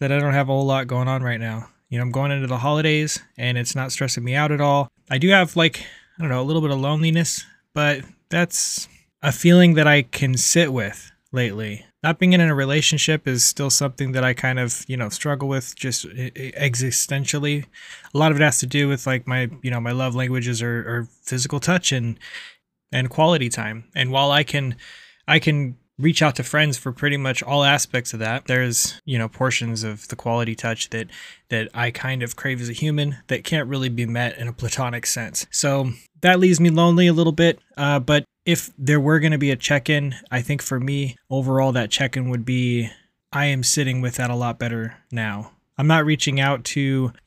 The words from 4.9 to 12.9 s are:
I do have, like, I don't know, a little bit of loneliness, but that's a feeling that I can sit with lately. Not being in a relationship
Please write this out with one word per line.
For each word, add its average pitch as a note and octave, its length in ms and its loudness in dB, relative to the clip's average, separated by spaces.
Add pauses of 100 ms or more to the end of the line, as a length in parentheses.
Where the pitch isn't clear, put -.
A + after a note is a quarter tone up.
I C3+ 80 -2
do E3 120 4
have, F#3+ 260 4
like, E3 300 2 (320)
I E3+ 40 -10
don't D3+ 80 -4
know, B2+ 120 -2
a - 20 -2
little D#3 180 0
bit D3+ 100 0
of C3+ 80 -2
loneliness, D#3 640 0 (280)
but D3 280 0 (260)
that's - 640 -2 (320)
a C#3 100 0
feeling F3 440 8
that D3+ 120 6
I D3 140 6
can C3 340 -2
sit D3 380 2
with G#2+ 380 -6 (200)
lately. A2 540 -4 (160)
Not D#3+ 160 0
being F3+ 140 4
in F3+ 80 8
a D#3+ 160 4
relationship D3 720 0